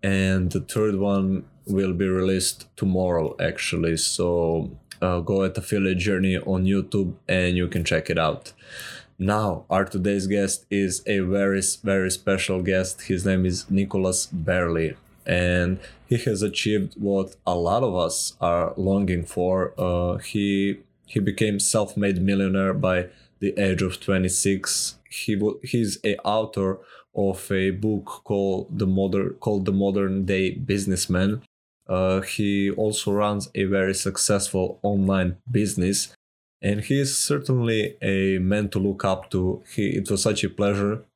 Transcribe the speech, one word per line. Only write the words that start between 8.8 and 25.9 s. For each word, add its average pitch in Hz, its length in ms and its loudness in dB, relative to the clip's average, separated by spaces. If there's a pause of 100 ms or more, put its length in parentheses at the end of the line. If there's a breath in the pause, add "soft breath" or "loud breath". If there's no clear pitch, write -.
Now, 101 520 0
our 95 160 2
today's 98 400 0
guest 98 440 0
is 98 360 0
a 101 140 2
very, 98 420 0 (200)
very 98 280 0
special 95 520 -2
guest. 92 400 0
His 92 220 -2
name 92 220 4
is 90 240 -2
Nicholas 95 560 0
Berley, 85 680 0 (300)
and 90 560 2 (260 loud breath)
he 120 120 0
has 104 240 -2
achieved 104 580 0
what 98 340 0 (120)
a 90 100 0
lot 90 260 2
of 101 140 0
us - 460 -2
are 85 340 0
longing 92 480 2
for. 92 540 0
Uh, 87 400 0
he, 101 600 0 (260)
he - 120 -4
became 101 400 0
self-made 101 640 0
millionaire 95 540 2
by 92 320 0 (320 loud breath)
the 101 200 -2
age 95 220 2
of 92 200 -2
twenty-six. - 1000 0 (100)
He - 260 -4
w-, 104 280 0
he's 113 420 -2